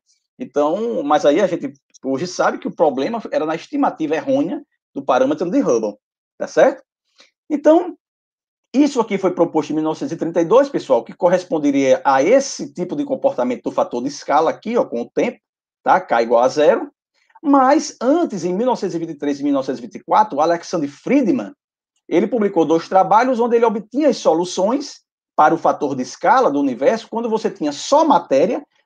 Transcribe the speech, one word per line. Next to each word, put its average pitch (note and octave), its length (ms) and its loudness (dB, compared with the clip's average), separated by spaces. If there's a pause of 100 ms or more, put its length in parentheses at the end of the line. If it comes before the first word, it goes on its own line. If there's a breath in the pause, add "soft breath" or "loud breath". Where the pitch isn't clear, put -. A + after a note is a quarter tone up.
(380)
Então, E3 680 -4
mas D3 220 2
aí C#4+ 140 4
a G3+ 80 2
gente E3 260 -6 (300)
hoje C3+ 240 -4
sabe F3+ 300 -2
que - 100 -8
o G3 80 -10
problema D#3+ 460 -2 (100)
era D3 140 -2
na D#3+ 100 -4
estimativa C#4 600 -4
errônea C4+ 480 -2 (300)
do C#3 100 -10
parâmetro C3+ 460 0
de C4 120 0
Hubble, A2+ 360 -2 (400)
tá - 100 -8
certo? A3 360 2 (680 soft breath)
Então, D#4 480 2 (760)
isso C#4 260 2
aqui G#3 180 0
foi F#3 140 0
proposto D#3 380 0
em D3+ 60 -4
mil D#3 80 -2
novecentos D#3 280 -4
e E3 60 -10
trinta E3 240 -2
e E3+ 40 2
dois, B3 220 4
pessoal, B2 360 -2
que F3+ 100 -16
corresponderia D3 920 0
a C3+ 200 2
esse F#3 500 0
tipo F3 220 -8
de C#3+ 100 -4
comportamento B2+ 580 -4
do C3+ 80 -6
fator A#2+ 300 -4
de C3 60 -4
escala D3 420 0
aqui, A3 260 -6
ó, A3 80 2
com A#2+ 180 -6
o A#2 80 -10
tempo, - 300 -4 (440)
tá? E3 180 2
K A#2+ 220 0
igual A#2 180 4
a B2+ 60 4
zero. D3+ 440 2 (500 soft breath)
Mas C#4 600 2
antes, B3+ 420 0
em F3+ 100 -2
mil G#3+ 120 -2
novecentos G#3 300 -2
e E3 40 -4
vinte E3 120 -8
e D3+ 40 -12
três C#3+ 240 -4
e C#3 40 -8
mil C#3+ 100 2
novecentos C3 260 -2
e A#2 40 -18
vinte A2+ 120 -14
e - 80 -16
quatro, F3 340 0
o D3 40 2
Alexander E3 480 -2
Friedman, E3 640 -2 (560)
ele F#3 160 2
publicou G3+ 400 0
dois E3 240 0
trabalhos G#3 500 2
onde A#3+ 160 0
ele A#3 100 4
obtinha A#3+ 440 0
as G3+ 80 0
soluções F#3 840 -2 (340)
para D#3 180 4
o D#3+ 40 -2
fator C#3+ 380 -2
de B2+ 60 -6
escala G3 480 0
do C#3+ 100 -2
universo C#3+ 500 0
quando A3+ 200 -6
você G#3+ 220 -2
tinha D3 200 -6
só C#4+ 320 2
matéria, C4+ 600 0 (200)